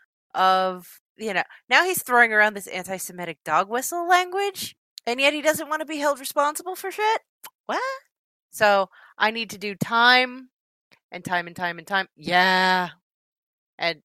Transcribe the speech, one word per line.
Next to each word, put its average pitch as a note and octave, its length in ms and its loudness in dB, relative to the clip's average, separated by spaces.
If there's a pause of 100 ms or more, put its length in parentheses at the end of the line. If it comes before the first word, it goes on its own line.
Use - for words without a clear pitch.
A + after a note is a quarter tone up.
(340)
of, F#3 680 0 (160)
you G#3+ 160 -6
know, F3+ 100 0 (260)
now C#4+ 160 4
he's F#4 180 -2
throwing A#3+ 300 4
around G#3+ 220 4
this G3 140 -12
anti-Semitic F3+ 760 -10
dog E3 240 2
whistle C4 380 -6
language, F#4 720 0 (300)
and A#3+ 140 -4
yet C#4 120 4
he D4+ 100 -4
doesn't D#4 260 0
wanna D#4 180 -4
be D4+ 100 -8
held C#4+ 240 -2
responsible D4+ 560 -2
for F#4+ 160 -10
shit? G#4+ 300 -2 (440)
What?" D4 140 -4 (680)
So G3+ 400 2 (280)
I G#3+ 120 0
need A3+ 200 -6
to G#3+ 80 -12
do G3+ 160 -6
time B3 760 2 (600)
and F3+ 140 -12
time F3 220 -2
and E3+ 100 -18
time F3 220 -6
and E3 80 -18
time. F#3+ 300 -2
Yeah. F#3 720 2 (880)
And, E3 260 -4